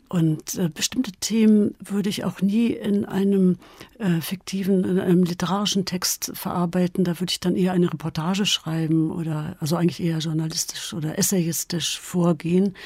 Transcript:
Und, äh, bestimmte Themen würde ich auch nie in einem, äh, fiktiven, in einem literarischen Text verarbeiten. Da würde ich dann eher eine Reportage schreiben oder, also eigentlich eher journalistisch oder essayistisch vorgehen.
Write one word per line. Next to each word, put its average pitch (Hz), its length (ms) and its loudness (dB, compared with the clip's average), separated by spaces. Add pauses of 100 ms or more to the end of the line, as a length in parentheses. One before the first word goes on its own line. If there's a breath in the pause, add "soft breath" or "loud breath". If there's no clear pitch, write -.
Und, 160 460 0
äh, 175 140 0
bestimmte - 420 -4
Themen 214 720 4
würde 196 240 -2
ich - 160 -4
auch - 180 -4
nie 214 260 2
in 202 360 0
einem, 190 540 2 (420 loud breath)
äh, 175 220 2
fiktiven, 190 640 0
in 185 160 2
einem 180 220 4
literarischen 185 600 -2
Text - 500 -4
verarbeiten. 180 720 0
Da 175 160 0
würde 180 120 -2
ich - 100 -6
dann 180 160 0
eher 185 160 2
eine 175 180 2
Reportage 165 540 -2
schreiben 160 640 0
oder, 160 480 -4
also 156 160 0
eigentlich 170 260 2
eher 165 180 0
journalistisch 160 720 -4
oder 156 240 -4
essayistisch 170 800 -2
vorgehen. 175 760 2 (120)